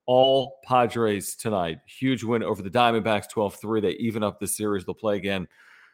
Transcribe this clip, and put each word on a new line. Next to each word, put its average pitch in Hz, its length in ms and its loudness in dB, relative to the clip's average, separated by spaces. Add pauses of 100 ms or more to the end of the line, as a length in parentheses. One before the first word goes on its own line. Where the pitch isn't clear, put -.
All 131 580 4
Padres 113 720 2
tonight. 90 500 -2
Huge 131 380 -2
win 113 180 0
over 95 200 -2
the 95 80 -8
Diamondbacks, 113 580 2
twelve 104 280 -2
three. 110 240 -2
They 98 120 2
even 113 320 -4
up 101 160 -4
the 101 80 -4
series. 101 360 -2
They'll 92 100 -8
play 104 220 -2
again 95 300 -4 (460)